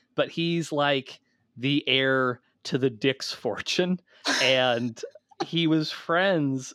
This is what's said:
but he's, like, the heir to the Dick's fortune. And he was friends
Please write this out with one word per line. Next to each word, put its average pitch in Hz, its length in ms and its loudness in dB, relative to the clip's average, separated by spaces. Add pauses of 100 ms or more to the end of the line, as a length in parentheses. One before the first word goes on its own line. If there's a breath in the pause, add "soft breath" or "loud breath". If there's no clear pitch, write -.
(160)
but 139 140 0
he's, 170 440 -2
like, 143 460 0 (360)
the 139 320 0
heir 131 540 0 (220)
to - 160 -4
the 131 100 2
Dick's 127 420 -4
fortune. 180 680 -2 (420 loud breath)
And 127 580 2 (460)
he 170 220 0
was 156 240 2
friends 165 840 0